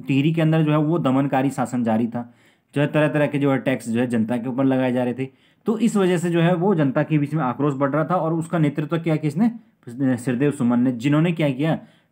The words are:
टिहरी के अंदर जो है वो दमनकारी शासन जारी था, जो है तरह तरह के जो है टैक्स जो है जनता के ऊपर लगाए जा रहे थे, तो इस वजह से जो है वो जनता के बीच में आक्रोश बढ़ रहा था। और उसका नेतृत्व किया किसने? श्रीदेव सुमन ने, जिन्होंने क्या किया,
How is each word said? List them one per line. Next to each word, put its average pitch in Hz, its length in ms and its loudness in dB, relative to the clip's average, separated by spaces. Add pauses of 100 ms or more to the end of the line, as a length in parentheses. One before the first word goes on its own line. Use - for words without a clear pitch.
टिहरी 139 240 2
के 165 100 0
अंदर 160 200 2
जो 151 80 2
है 151 80 2
वो 156 200 0
दमनकारी 135 520 0
शासन 123 340 -4
जारी 113 220 2
था, 120 280 -10 (400)
जो 139 60 0
है 147 60 4
तरह 151 220 2
तरह 147 180 2
के 139 120 -4
जो 139 140 2
है 131 60 2
टैक्स 120 300 -4
जो 117 120 0
है 127 60 0
जनता 117 300 -2
के 120 120 -6
ऊपर 131 160 -2
लगाए 131 280 2
जा 127 120 0
रहे 123 100 -2
थे, 131 140 -6 (380)
तो 220 120 0
इस 226 180 0
वजह 180 220 2
से 175 120 -2
जो 170 100 2
है 170 140 4
वो 185 200 2
जनता 147 280 0
के 156 160 0
बीच 143 160 -2
में 160 80 -2
आक्रोश 131 320 0
बढ़ 139 160 0
रहा 151 140 0
था। 175 120 0
और 160 180 -2
उसका 165 240 -2
नेतृत्व 160 400 0
किया 165 180 -2
किसने? 156 320 0 (680)
श्रीदेव 127 340 0
सुमन 120 300 0
ने, 127 120 2
जिन्होंने 147 400 2
क्या 160 180 0
किया, 139 280 -2 (340)